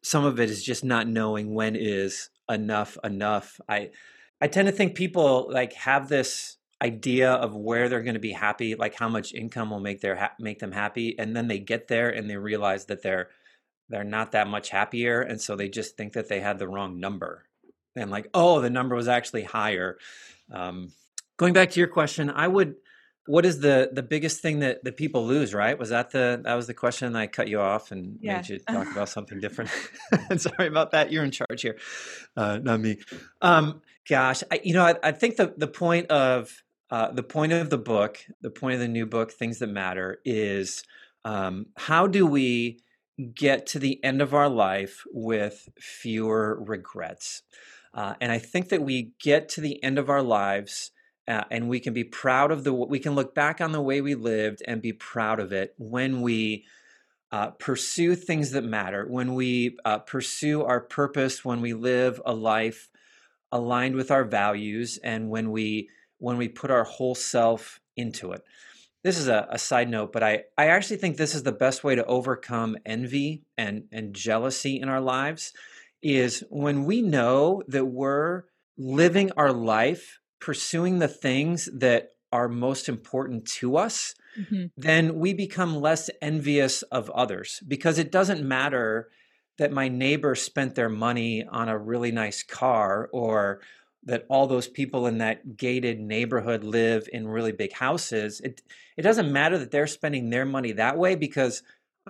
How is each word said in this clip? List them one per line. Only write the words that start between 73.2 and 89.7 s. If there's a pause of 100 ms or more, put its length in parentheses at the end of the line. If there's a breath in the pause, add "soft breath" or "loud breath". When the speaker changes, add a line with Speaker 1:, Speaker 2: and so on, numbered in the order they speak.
Speaker 1:
and,
and
jealousy
in
our
lives, (480 loud breath)
is
when
we
know
that
we're (340)
living
our
life (200)
pursuing
the
things
that (200)
are
most
important
to
us, (220 loud breath)
Speaker 3:
Mm-hmm. (100)
Speaker 1:
then
we
become
less (100)
envious
of
others,
because
it
doesn't
matter (480 soft breath)
that